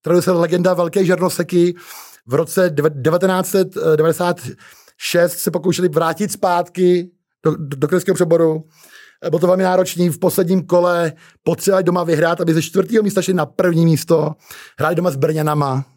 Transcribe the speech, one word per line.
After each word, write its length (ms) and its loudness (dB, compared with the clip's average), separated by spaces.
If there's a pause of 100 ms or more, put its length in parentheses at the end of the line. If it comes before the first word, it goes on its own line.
traduje 200 2
se 100 -2
legenda 420 0
Velké 320 0
Žernoseky. 680 0 (520)
V 60 -4
roce 360 0
deve-, 200 0
devatenáct 600 0
set 260 -2 (200)
devadesát 460 0 (560)
šest 420 0
se 120 -4
pokoušeli 380 -2
vrátit 420 -2
zpátky 760 0 (340)
do, 80 2
do, 260 -8
do 100 -2
krajského 280 0
přeboru. 480 2 (600)
Eh, 60 -6
bylo 100 0
to 80 2
velmi 160 2
náročný. 460 0
V 100 -6
posledním 460 0
kole 480 2 (300)
potřebovali 400 0
doma 200 0
vyhrát, 380 0
aby 120 0
ze 80 2
čtvrtého 420 0
místa 180 0
šli 120 -2
na 120 0
první 400 0
místo. 500 2 (440)
Hráli 160 0
doma 160 0
s 40 -8
Brňanama. 800 -2